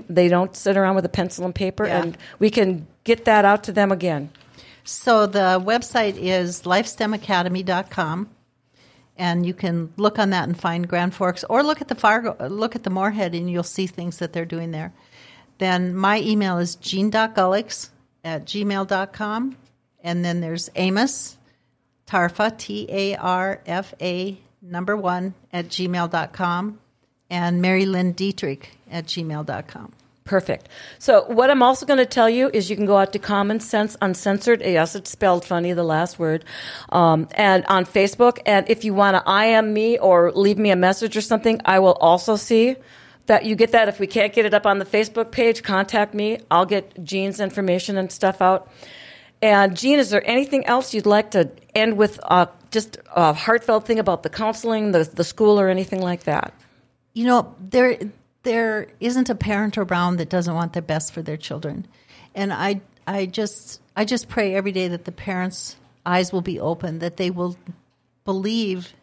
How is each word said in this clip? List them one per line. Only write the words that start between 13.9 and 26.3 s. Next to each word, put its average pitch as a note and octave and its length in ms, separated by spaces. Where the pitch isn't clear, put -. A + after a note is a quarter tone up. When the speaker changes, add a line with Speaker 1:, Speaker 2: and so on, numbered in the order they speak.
Speaker 2:
that E3 160
they're E3+ 140
doing E3 240
there. D#3+ 240
Then F3+ 360
my G3 280
email G#3 340
is F3 200
jean G3 340
dot A3 240
gullix G3 560
at D#3+ 220
gmail G3+ 400
dot G3 260
com, A3+ 460
and F3 220
then F3 160
there's E3 340
Amos, G3 600
Tarfa, G#3 500
T G#3 320
A G3 280
R F#3 500
F F3+ 340
A, F#3 380
number F#3 340
one, F#3 380
at F3 160
gmail F3 420
dot E3 220